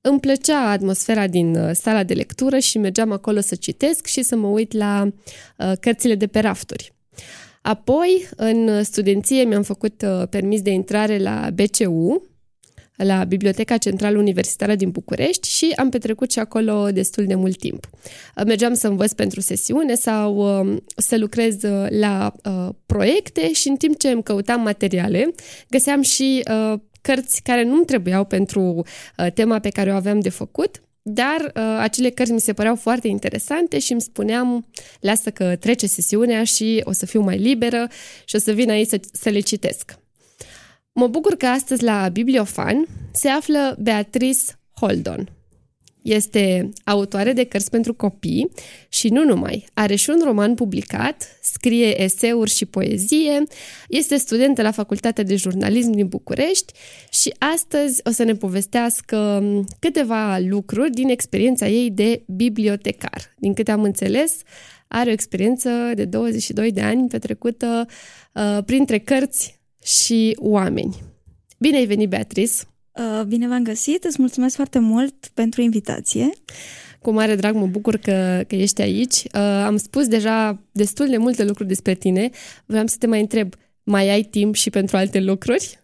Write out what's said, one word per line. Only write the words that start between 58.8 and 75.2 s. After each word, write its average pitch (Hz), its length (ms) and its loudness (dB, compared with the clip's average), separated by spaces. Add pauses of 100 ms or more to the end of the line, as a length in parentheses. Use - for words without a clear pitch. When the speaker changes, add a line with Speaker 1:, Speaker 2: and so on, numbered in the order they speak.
Speaker 1:
câteva 220 600 0
lucruri 202 520 0
din 254 180 0
experiența 240 600 0
ei 233 220 2
de 208 360 0
bibliotecar. 208 1120 -2
Din 196 160 0
câte 214 160 -2
am 214 120 2
înțeles, 208 540 0 (520)
are 240 220 0
o - 20 2
experiență 220 580 0 (240)
de 208 100 -2
douăzeci 220 380 -2
și - 100 -6
doi 214 200 0
de 196 100 -2
ani 240 260 2
petrecută, 233 800 -4 (460)
uh, 208 320 -2
printre 247 340 2
cărți - 600 -2 (220)
și 220 580 2
oameni. 196 600 0 (560)
Bine 285 180 4
ai 254 100 4
venit, 208 220 0
Beatrice! 202 440 -2 (460)
Speaker 2:
Uh, 220 280 -4
bine 233 220 0
v-am 247 140 0
găsit, 233 420 -2
îți 320 160 -2
mulțumesc 254 340 0
foarte 269 240 -2
mult 233 360 2 (200)